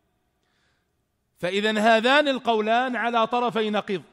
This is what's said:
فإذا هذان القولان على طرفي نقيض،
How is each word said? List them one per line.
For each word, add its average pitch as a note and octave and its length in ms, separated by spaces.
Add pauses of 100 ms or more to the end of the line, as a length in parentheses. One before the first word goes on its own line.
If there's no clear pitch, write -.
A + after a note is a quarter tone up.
(1400)
فإذا G#3 400
هذان A#3 480
القولان A#3+ 680
على A3+ 320
طرفي A3+ 420
نقيض، G3 440